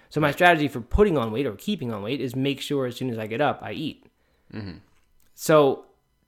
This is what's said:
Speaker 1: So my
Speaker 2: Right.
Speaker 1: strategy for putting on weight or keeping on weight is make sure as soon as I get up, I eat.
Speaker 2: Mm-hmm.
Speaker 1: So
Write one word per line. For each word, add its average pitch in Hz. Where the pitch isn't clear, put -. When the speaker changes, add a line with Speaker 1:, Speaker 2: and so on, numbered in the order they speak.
Speaker 1:
So -
my 151
Speaker 2:
Right. 139
Speaker 1:
strategy 170
for 123
putting 190
on 113
weight 135
or 110
keeping 135
on 101
weight 120
is 123
make 135
sure 135
as 120
soon 127
as 113
I 110
get 113
up, 135
I 107
eat. 139
Speaker 2:
Mm-hmm. 98
Speaker 1:
So 147